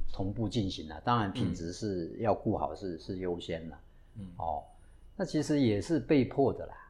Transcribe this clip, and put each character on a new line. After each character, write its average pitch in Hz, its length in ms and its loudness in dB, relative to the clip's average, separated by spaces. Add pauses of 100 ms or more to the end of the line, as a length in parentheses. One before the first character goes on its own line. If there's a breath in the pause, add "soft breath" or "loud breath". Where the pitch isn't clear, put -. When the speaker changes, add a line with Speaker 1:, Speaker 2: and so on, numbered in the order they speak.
(140)
Speaker 1:
同 101 200 0
步 113 140 0
进 95 220 0
行 78 220 -8
啊。 76 120 -10
当 120 160 4
然 98 120 0
品 87 220 0
质 82 180 -4
是 92 480 -4
要 107 140 4
顾 95 240 0
好， 76 160 -2
Speaker 2:
嗯。 - 20 -8
Speaker 1:
是， 87 240 -6
是 95 180 -8
优 90 220 -2
先 82 300 -6
的。 78 80 -14 (400 soft breath)
Speaker 2:
嗯。 95 100 -10 (100)
Speaker 1:
哦， 80 260 -4 (520 soft breath)
那 196 80 -4
其 156 180 0
实 147 180 2
也 107 220 4
是 160 180 2
被 131 260 6
迫 127 260 4
的 - 160 -6
啦， - 80 -14 (140)